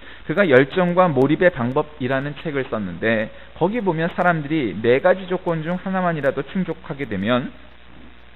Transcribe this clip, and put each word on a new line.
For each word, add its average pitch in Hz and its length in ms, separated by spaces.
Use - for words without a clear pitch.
그가 170 220
열정과 175 600
몰입의 151 420
방법이라는 135 920
책을 139 260
썼는데 107 640
거기 208 260
보면 170 340
사람들이 151 680
네 120 180
가지 185 280
조건 175 360
중 175 180
하나만이라도 165 640
충족하게 156 600
되면 120 460